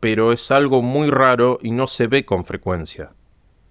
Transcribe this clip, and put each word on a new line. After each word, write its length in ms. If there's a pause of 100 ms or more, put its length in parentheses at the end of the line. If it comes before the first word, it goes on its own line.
pero 320
es 180
algo 300
muy 280
raro 520
y 100
no 160
se 200
ve 180
con 180
frecuencia. 680 (600)